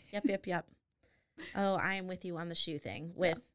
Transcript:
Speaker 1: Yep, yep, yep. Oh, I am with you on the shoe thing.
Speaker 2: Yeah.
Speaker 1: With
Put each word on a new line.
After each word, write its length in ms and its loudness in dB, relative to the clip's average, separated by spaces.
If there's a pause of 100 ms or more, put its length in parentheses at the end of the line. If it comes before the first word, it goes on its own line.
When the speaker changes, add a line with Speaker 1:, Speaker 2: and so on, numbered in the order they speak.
(120)
Speaker 1:
Yep, 140 -2
yep, 200 2
yep. 200 0 (880)
Oh, 220 4
I 180 2
am 140 -4
with 160 -6
you 120 -4
on 120 -4
the 80 -4
shoe 220 -2
thing. 380 -6
Speaker 2:
Yeah. 180 6
Speaker 1:
With 200 -10